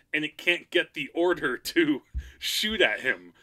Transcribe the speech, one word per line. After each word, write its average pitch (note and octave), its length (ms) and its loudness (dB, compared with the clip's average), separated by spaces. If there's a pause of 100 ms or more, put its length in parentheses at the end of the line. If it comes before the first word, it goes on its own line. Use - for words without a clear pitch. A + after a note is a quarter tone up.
(140)
and D3+ 120 -2
it - 120 -8
can't F3 320 -2
get E3+ 240 0
the D3 220 -8
order D#3+ 420 0
<laughs> - 0 -
to D3+ 440 0 (360)
shoot G#3+ 440 -2
at G#2+ 180 2
him. F#2 440 -4